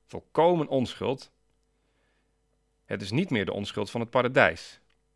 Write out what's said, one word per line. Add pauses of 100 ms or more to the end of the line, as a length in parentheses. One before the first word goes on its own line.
volkomen
onschuld. (1500)
Het
is
niet
meer
de
onschuld
van
het
paradijs. (360)